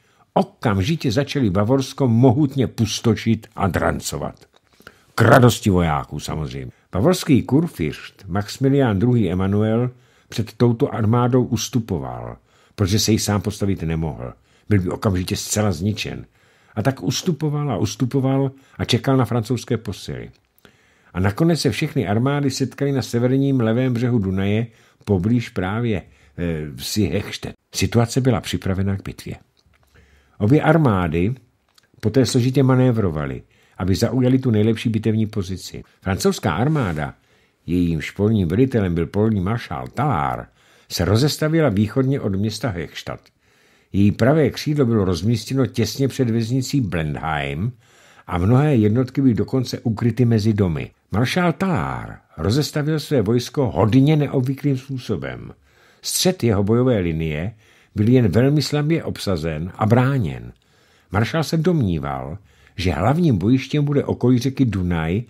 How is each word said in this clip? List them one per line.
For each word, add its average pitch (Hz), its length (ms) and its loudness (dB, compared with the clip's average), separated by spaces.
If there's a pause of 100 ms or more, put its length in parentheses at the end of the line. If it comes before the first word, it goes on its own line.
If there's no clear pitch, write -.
(340)
okamžitě 120 800 0
začali 135 380 0
Bavorsko 127 580 0
mohutně 135 580 4
pustošit 110 800 -2 (100)
a 95 100 0
drancovat. 76 680 -2 (800)
K - 80 2
radosti 117 480 6
vojáků 76 500 0
samozřejmě. 67 520 -8 (200)
Bavorský 127 500 2
kurfiřt 120 840 -4
Maxmilián 113 720 0
druhý 113 340 2
Emanuel 107 580 0 (380)
před - 240 -6
touto 120 420 0
armádou 120 500 2
ustupoval, 67 920 -6 (380)
protože 101 240 0
se 107 140 2
jí 104 60 4
sám 104 220 0
postavit 98 420 -4
nemohl. 78 500 -4 (400)
Byl 101 80 6
by 87 80 -2
okamžitě 92 480 -2
zcela 104 360 -2
zničen. 73 540 -4 (480)
A 107 80 -2
tak 131 200 -2
ustupoval 147 680 -4
a 104 60 -2
ustupoval 131 760 0 (280)
a 104 60 -4
čekal 127 320 0
na 131 80 2
francouzské 117 520 -2
posily. 64 540 -10 (840)
A 90 60 -2
nakonec 151 400 2
se 135 100 0
všechny 135 360 -2
armády 135 440 0
setkaly 139 420 -2
na 131 100 -2
severním 131 580 0
levém 120 340 0
břehu 117 240 0
Dunaje 98 480 0 (380)
poblíž 107 440 0
právě, 101 540 -4 (360)
eh, 82 280 -4 (100)
vsi 98 280 -2
Hechtstedt. - 500 -6 (200)
Situace 113 460 0
byla 123 200 0
připravena 98 560 -4
k 98 60 -10
bitvě. - 340 -12 (1040)
Obě 117 240 4
armády 104 720 2 (640)
poté 113 260 2
složitě 131 360 2
manévrovaly, 104 800 2 (360)
aby 95 160 0
zaujali 127 440 2
tu 127 120 -2
nejlepší 107 380 2
bitevní 110 380 0
pozici. 92 580 -8 (160)
Francouzská 95 520 0
armáda, 92 600 -2 (520)
jejímž 82 440 0
polním 104 380 0
velitelem 104 460 2
byl 82 120 0
polní 104 340 0
maršál 87 480 -6
Talár, 71 580 -2 (420)
se - 160 -4
rozestavěla 151 640 2
východně 127 520 0
od 98 140 -2
města 110 340 -2
Höchstadt. - 640 -10 (600)
Její 101 200 4
pravé 135 380 2
křídlo 147 360 -2
bylo 113 180 2
rozmístěno 110 640 0
těsně 117 420 -2
před 123 220 -2
vesnicí 123 500 -2
Blendheim 78 920 -4 (540)
a 92 120 -2
mnohé 127 380 4
jednotky 113 440 2
byly 131 140 4
dokonce 120 440 -2
ukryty 117 460 0
mezi 113 280 4
domy. 85 380 0 (200)
Maršál 165 420 0
Talár 67 640 -4 (200)
rozestavil 143 640 0
své 143 220 0
vojsko 120 520 0
hodně 131 420 4
neobvyklým 139 600 0
způsobem. 67 760 -8 (500)
Střed - 420 -2
jeho 104 200 2
bojové 117 340 2
linie 80 560 -2 (400)
byl 104 140 2
jen 123 200 6
velmi 135 340 2
slabě 147 420 -2
obsazen 82 720 -4
a 107 120 0
bráněn. 104 640 2 (580)
Maršál 117 340 0
se - 120 -2
domníval, 85 840 -2 (380)
že 90 160 0
hlavním 123 460 2
bojištěm 131 460 0
bude 143 200 0
okolí 123 340 2
řeky 131 260 -2
Dunaj 90 640 0